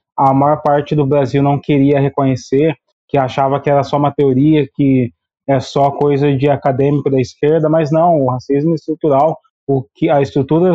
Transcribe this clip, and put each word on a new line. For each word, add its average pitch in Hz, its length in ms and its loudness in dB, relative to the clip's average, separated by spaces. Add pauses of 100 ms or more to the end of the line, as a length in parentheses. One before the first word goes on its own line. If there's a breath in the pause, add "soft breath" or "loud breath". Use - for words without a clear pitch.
(180)
a 135 160 2
maior 143 300 0
parte 147 320 0
do 147 100 0
Brasil 139 380 0
não 143 160 0
queria 143 400 2
reconhecer, 135 760 -2 (320)
que - 80 -4
achava 135 440 0
que 143 100 -4
era 139 140 2
só 147 140 -4
uma 143 140 0
teoria, 139 640 2
que 131 380 0 (360)
é 135 120 0
só 139 320 -2
coisa 143 440 0
de 135 140 0
acadêmico 139 640 -2
da 131 100 0
esquerda, 151 480 -2
mas 156 220 0
não, 160 280 2
o 131 120 0
racismo 143 420 -2
estrutural, 156 640 -2 (300)
o 135 160 -2 (100)
que, 165 160 -2
a 147 100 2
estrutura 151 560 0